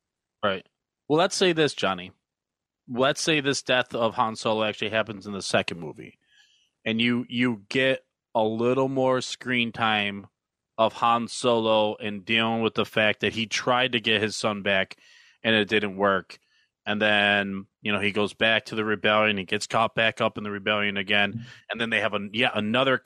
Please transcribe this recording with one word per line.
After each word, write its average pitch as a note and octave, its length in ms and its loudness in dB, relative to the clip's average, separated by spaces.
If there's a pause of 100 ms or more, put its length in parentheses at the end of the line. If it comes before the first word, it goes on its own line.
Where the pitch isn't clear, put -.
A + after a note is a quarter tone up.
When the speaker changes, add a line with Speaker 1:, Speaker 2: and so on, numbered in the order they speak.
(440)
Speaker 1:
Right. F#2+ 220 -2 (420)
Well, D3+ 100 2
let's G3 180 2
say F#3 160 4
this, D#3 220 2
Johnny. F2+ 360 -4 (840)
Let's C3 280 0
say D#3 200 2
this C3+ 220 0
death B2+ 320 0
of A#2 200 0
Han A2 220 0
Solo A2 280 0
actually G#2+ 260 -4
happens G#2 360 -4
in G#2 60 -10
the F#2+ 100 -8
second F#2+ 380 -2
movie, - 380 -14 (680)
and A2+ 160 0
you, A#2+ 280 2
you A#2+ 400 -2
get C3 360 0 (300)
a A2+ 80 2
little A#2+ 460 2
more C3 320 0
screen A#2+ 520 -4
time G#2 540 -2 (520)
of A2+ 160 4
Han A#2+ 340 2
Solo A2 680 2
and G#2 280 -8
dealing A2+ 380 0
with A2 120 0
the G#2+ 120 0
fact G#2+ 340 0
that G2+ 140 -2
he A2+ 120 -4
tried B2 460 0
to A#2 80 0
get G#2+ 220 0
his G#2 140 -2
son G#2 260 -2
back F#2+ 340 0 (480)
and A2+ 100 4
it G#2 140 2
didn't G#2 280 0
work. G2 420 0 (460)
And G#2 160 -2
then, G2+ 680 2 (160)
you A2 100 -2
know, G2+ 80 0
he G2+ 100 0
goes G2+ 220 0
back A2+ 340 2
to - 80 -10
the A2 100 -2
rebellion, G#2+ 520 2
he G2 80 -6
gets G#2+ 240 -4
caught A2+ 260 0
back A2+ 260 0
up A2 180 -2
in G#2+ 60 -8
the G#2 60 -8
rebellion G2+ 460 -2
again. G2+ 360 0
Speaker 2:
Mm-hmm. A2+ 100 -8 (280)
Speaker 1:
And A2 100 -6
then A2+ 100 -2
they G#2+ 100 0
have G2+ 140 -2
a, G#2 180 -4
yet A#2+ 220 0
another A#2+ 520 0